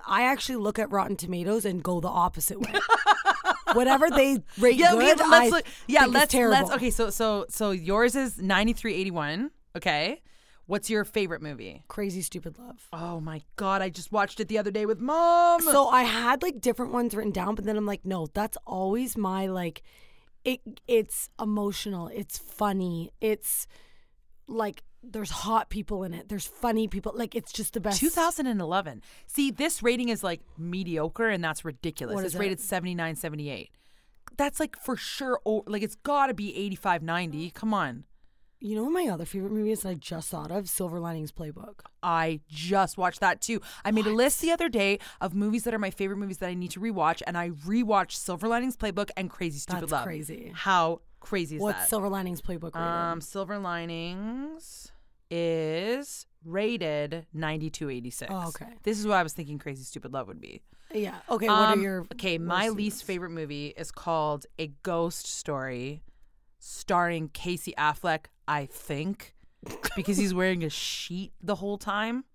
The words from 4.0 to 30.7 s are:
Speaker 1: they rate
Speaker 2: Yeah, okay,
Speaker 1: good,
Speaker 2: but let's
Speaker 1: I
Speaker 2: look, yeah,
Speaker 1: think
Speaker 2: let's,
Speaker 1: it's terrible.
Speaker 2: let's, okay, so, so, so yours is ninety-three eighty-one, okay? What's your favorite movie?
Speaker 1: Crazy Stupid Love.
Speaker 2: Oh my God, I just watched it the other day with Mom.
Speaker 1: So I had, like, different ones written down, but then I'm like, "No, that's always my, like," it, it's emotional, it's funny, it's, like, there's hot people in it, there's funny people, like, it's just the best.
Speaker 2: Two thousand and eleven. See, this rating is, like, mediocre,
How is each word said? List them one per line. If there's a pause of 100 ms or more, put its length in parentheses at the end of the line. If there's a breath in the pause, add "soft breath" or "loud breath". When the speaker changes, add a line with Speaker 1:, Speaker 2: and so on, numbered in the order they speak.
Speaker 1:
they (160)
rate
Speaker 2:
Yeah,
okay,
Speaker 1:
good,
Speaker 2:
but
let's
Speaker 1:
I
Speaker 2:
look, (220 loud breath)
yeah,
Speaker 1:
think
Speaker 2:
let's,
Speaker 1:
it's
terrible.
Speaker 2:
let's,
okay,
so,
so,
so
yours
is
ninety-three
eighty-one, (240)
okay? (440 soft breath)
What's
your
favorite
movie?
Speaker 1:
Crazy
Stupid
Love.
Speaker 2:
Oh
my (140)
God,
I
just
watched
it
the
other
day
with
Mom.
Speaker 1:
So
I
had,
like,
different
ones
written
down,
but
then
I'm
like,
"No,
that's (100)
always
my,
like," (600 soft breath)
it, (280)
it's (120)
emotional,
it's
funny,
it's, (800 soft breath)
like, (260)
there's
hot
people
in
it,
there's
funny
people,
like,
it's
just
the
best.
Speaker 2:
Two
thousand
and
eleven. (260 loud breath)
See,
this
rating
is,
like, (180)
mediocre,